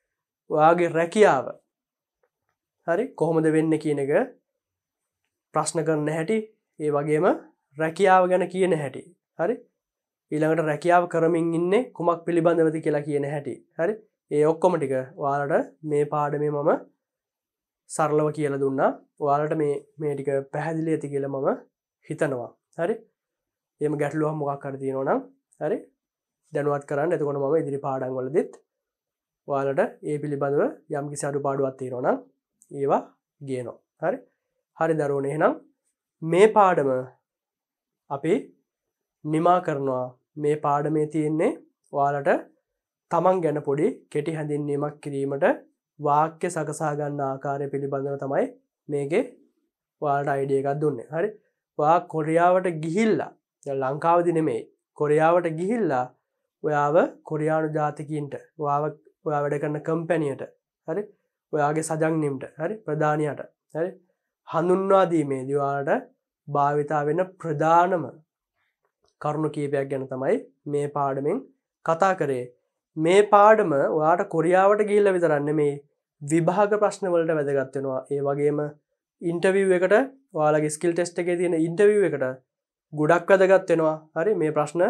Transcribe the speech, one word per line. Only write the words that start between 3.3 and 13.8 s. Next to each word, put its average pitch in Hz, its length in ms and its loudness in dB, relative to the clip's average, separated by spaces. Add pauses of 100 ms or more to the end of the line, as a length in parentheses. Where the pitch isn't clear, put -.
වෙන්නේ 156 320 2
කියන 143 200 -2
එක 139 100 0 (1400)
ප්‍රශ්න 156 300 -2
කරන 151 280 0
හැටි, 165 280 -2 (400)
ඒ 151 120 -2
වගේම 151 360 2 (500)
රැකියාව 185 520 4
ගැන 180 180 2
කියන 180 300 2
හැටි, 139 260 -8 (320)
හරි? 185 200 -2 (760)
ඊළඟට 156 360 2
රැකියාව 170 420 4
කරමින් 165 440 0
ඉන්නේ 180 380 0
කුමක් 165 340 -2
පිළිබඳවද 165 560 2
කියලා 151 240 -2
කියන 143 200 -2
හැටි, 139 300 -8 (200)
හරි? 175 180 -2 (380)